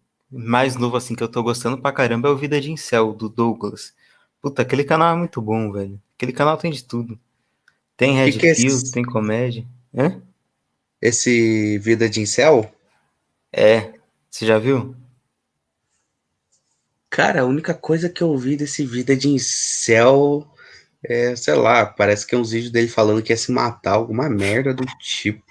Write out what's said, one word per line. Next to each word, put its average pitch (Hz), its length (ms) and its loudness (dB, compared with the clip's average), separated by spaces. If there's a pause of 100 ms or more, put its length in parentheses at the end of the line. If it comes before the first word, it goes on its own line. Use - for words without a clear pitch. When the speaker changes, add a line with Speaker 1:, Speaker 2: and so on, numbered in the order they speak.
(320)
Speaker 1:
mais 123 440 0
novo, 123 220 -2
assim, 117 180 -8
que - 80 -6
eu 117 60 -2
tô 117 140 -4
gostando 120 360 -4
pra 139 120 -2
caramba 120 380 0
é - 20 4
o 139 60 0
Vida 143 220 -2
de 139 120 -6
Incel, 110 420 0
do 110 160 -8
Douglas. 110 640 -4 (480)
Puta, 135 220 -2
aquele 135 200 0
canal 165 320 2
é - 40 -2
muito 165 220 -6
bom, 110 300 -2
velho. 98 300 -10 (160)
Aquele 127 160 -6
canal 151 240 2
tem 165 140 -6
de 135 120 -10
tudo. 117 360 -8 (800)
Tem 135 160 4
Speaker 2:
Que 131 60 2
Speaker 1:
Red 135 200 4
Speaker 2:
que 170 80 4
é 165 80 4
Speaker 1:
Pill, 120 120 2
Speaker 2:
esse? 127 240 0
Speaker 1:
tem 123 120 -2
comédia. 117 600 -4 (300)
Hã? 156 260 0 (800)
Speaker 2:
Esse 113 800 2
Vida 113 300 2
de 107 120 -4
Incel? 123 500 4 (800)
Speaker 1:
É. 110 420 4 (380)
Você - 160 -8
já 110 120 6
viu? 127 360 -2 (2250)
Speaker 2:
Cara, 156 320 0
a 127 40 2
única 151 300 -2
coisa 165 340 -2
que 175 140 -6
eu 160 140 2
vi 131 200 -2
desse 143 280 -6
Vida 123 300 0
de 131 140 0
Incel 139 1200 2 (560)
é, 120 320 -2
sei 135 200 -6
lá, 117 300 4
parece 104 400 0
que - 100 -6
é - 20 4
uns 117 140 -2
vídeos 117 200 -4
dele 117 160 2
falando 110 340 2
que 110 120 -2
ia 113 40 0
se - 140 -4
matar, 120 420 -2
alguma 117 360 -2
merda 113 440 0
do 131 120 -6 (140)
tipo. - 520 -6